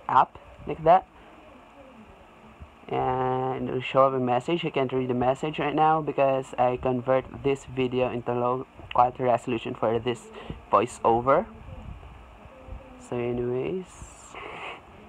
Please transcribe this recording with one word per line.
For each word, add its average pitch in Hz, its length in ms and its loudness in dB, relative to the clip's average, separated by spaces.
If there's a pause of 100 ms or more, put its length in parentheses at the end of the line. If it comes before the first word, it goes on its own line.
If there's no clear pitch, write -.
app 131 300 4 (280)
like 147 160 -8
that, 170 240 6 (1800)
and 131 800 -2
it'll 131 120 -2
show 135 280 4
up 131 60 0
a 131 40 0
message. 127 460 0
You 151 80 -2
can't 131 200 0
read 131 160 -2
the 123 60 0
message 135 460 0
right 147 160 -2
now 156 260 4
because 135 440 0 (120)
I 123 240 2
convert 127 600 0
this 139 200 0
video 127 460 0
into 120 220 -4
low 123 340 0 (260)
quality 123 300 2
resolution 120 540 0
for 113 240 0
this 117 260 -4 (460)
voiceover. 123 760 4 (1600)
So 123 80 -6
anyways, 123 720 -4 (1200)